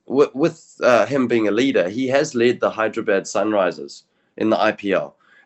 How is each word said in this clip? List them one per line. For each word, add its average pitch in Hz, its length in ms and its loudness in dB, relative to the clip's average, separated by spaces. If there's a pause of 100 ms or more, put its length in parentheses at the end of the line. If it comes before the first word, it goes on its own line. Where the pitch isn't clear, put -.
w-, 139 240 2
with, 156 500 -4
uh, 117 220 4
him 127 240 0
being 113 180 2
a 101 40 0
leader, 104 400 0
he 127 180 -4
has 143 260 0
led 120 260 2
the 104 100 0
Hyderabad 107 540 -2
Sunrisers 95 800 -2 (340)
in 110 100 -2
the 107 100 2
I 104 140 2
P 101 200 -6
L. 73 240 -2 (300)